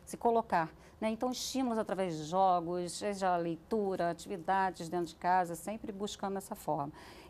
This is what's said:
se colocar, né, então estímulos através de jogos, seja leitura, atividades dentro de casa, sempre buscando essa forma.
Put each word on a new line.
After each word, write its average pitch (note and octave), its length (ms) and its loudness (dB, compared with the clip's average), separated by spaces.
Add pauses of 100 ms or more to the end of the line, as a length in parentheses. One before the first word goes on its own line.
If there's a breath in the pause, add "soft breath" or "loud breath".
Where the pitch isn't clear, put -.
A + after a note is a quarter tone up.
se - 120 -10
colocar, A3 540 2 (300 soft breath)
né, A3 100 0
então A3+ 220 0
estímulos B3 440 -2
através F#3+ 400 0
de D#3 80 -4
jogos, F3 680 2
seja F#3+ 440 0
leitura, F3 720 0
atividades F#3 800 -2
dentro F3 180 0
de - 100 -12
casa, F3 400 2
sempre G#3+ 340 -6
buscando G3 480 -4
essa F#3+ 160 -8
forma. D3+ 380 -2 (380 loud breath)